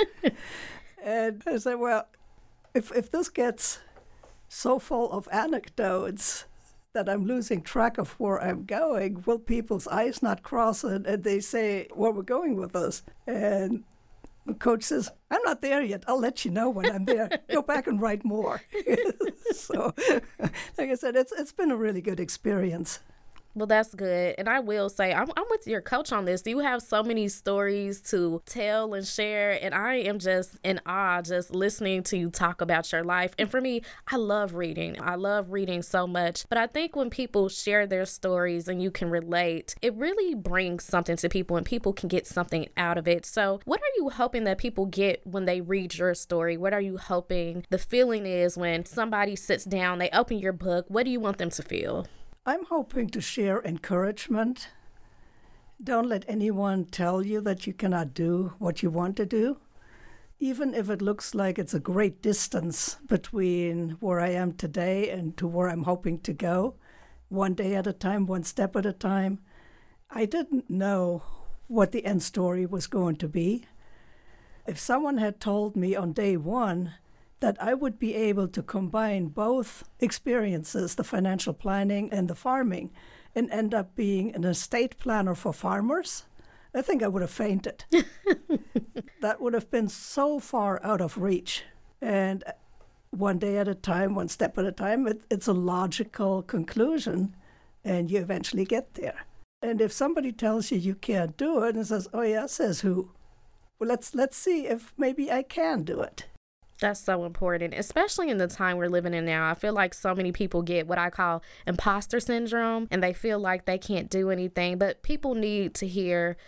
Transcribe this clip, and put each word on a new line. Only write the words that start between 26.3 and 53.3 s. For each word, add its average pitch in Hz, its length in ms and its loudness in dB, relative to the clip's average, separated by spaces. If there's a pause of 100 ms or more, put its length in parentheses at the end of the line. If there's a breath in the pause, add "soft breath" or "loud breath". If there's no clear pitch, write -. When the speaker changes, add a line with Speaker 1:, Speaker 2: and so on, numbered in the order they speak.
Speaker 2:
You 240 140 0
have 254 200 2
so 214 220 2
many 226 260 0
stories 202 760 0
to 170 420 0
tell 220 480 -2
and 196 120 -4
share, 208 560 0
and 185 120 -2
I 226 220 0
am 208 220 0
just 185 460 0
in 185 220 0
awe 180 340 2
just 175 340 -2
listening 190 500 0
to - 120 -2
you 170 140 0
talk 175 320 0
about 170 300 2
your 170 120 0
life. 180 340 0
And 208 120 0
for 254 100 0
me, 247 220 0 (260 loud breath)
I 269 80 -2
love 208 380 0
reading. 165 480 -4
I 180 140 -2
love 196 360 0
reading 185 300 -2
so 180 240 0
much. 175 420 0
But 226 80 2
I 233 100 4
think 320 300 -2
when 269 140 0
people 202 400 0
share 208 360 2
their 190 200 0
stories 180 640 0
and 180 140 -2
you 190 80 0
can 180 200 -2
relate, 170 720 0
it 233 140 2
really 349 380 0
brings 180 500 0
something 170 340 0
to 170 100 0
people 175 300 0
and 160 80 -2
people 233 260 0
can 190 160 -6
get 180 180 0
something 170 520 -2
out 170 180 0
of 165 100 -2
it. 175 200 2
So 196 400 0
what 359 140 0
are 571 180 -2
you 285 100 2
hoping 240 360 0
that 196 120 2
people 196 300 0
get 196 400 2
when 190 180 -2
they 180 160 2
read 180 380 -2
your 180 160 2
story? 170 420 0
What 190 160 0
are 208 80 2
you 190 160 -2
hoping 180 720 -2
the 185 80 2
feeling 233 480 4
is 175 320 2
when 170 300 0
somebody 208 500 0
sits - 300 0
down, 185 320 0
they 180 160 2
open 226 240 2
your 190 160 0
book? 175 340 0
What 220 160 2
do 254 60 0
you 247 100 0
want 202 160 0
them 175 140 -2
to - 120 -4
feel? - 440 -4 (380 soft breath)
Speaker 1:
I'm 330 200 -2
hoping 269 460 -2
to 220 100 -6
share 196 420 0